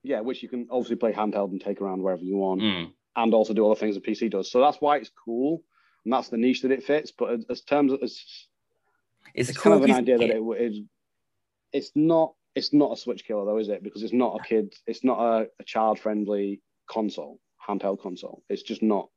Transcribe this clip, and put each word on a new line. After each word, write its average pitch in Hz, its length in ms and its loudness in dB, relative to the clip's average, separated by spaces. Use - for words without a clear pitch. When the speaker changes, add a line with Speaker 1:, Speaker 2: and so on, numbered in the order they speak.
Speaker 1:
Yeah, 127 200 -4
which 127 200 -6
you 117 80 -14
can 120 220 -6
obviously 120 240 -2
play 113 180 0
handheld 101 380 -2
and 95 100 -6
take 101 200 -6
around 95 200 -4
wherever 92 220 -2
you 95 140 -4
want, 95 240 0
Speaker 2:
Mm. 90 320 -2
Speaker 1:
and 113 180 2
also 110 200 2
do 107 100 2
all 107 60 6
the 107 100 2
things 107 160 -2
a 95 60 -8
P 110 140 -4
C 117 120 -4
does. 98 220 -4
So 123 100 2
that's 147 220 2
why 147 160 2
it's 120 140 -8
cool, 135 400 -4
and 113 80 -2
that's 123 180 0
the 117 80 -4
niche 123 260 2
that 131 80 0
it 131 120 0
fits. 147 280 -2
But 113 200 -4
as, 117 180 -4
as - 120 -8
terms 143 320 2
of, 135 80 -4
as 120 160 -6
Speaker 2:
It's 123 140 -2
a - 20 -8
Speaker 1:
it's 135 80 -8
Speaker 2:
cool - 140 6
Speaker 1:
kind - 20 8
of 135 60 6
an 135 60 6
Speaker 2:
piece - 80 6
of 123 60 2
Speaker 1:
idea 123 160 4
that 117 100 4
Speaker 2:
kit. 113 80 2
Speaker 1:
it, 110 40 -2
w-, 113 200 -4
it, 104 260 -4
it's 143 220 -4
not, 160 380 4
it's - 180 -2
not 139 200 6
a 110 40 -6
Switch - 280 -6
killer 104 200 -2
though, 107 120 0
is 107 120 -2
it? 98 140 -4
Because 104 200 -10
it's 110 100 -4
not 117 260 2
a - 40 -12
kid, 107 300 0
it's 113 160 -8
not 123 160 2
a, 113 300 2
a - 60 -20
child-friendly 104 960 0
console, 80 520 -6
handheld 101 340 -4
console. - 480 -14
It's 101 140 -6
just 110 180 -6
not. 104 360 0